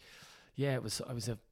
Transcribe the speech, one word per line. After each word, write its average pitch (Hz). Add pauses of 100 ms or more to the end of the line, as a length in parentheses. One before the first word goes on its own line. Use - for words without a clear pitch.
(560)
yeah, 139
it 127
was, -
I -
was 117
a, 113 (140)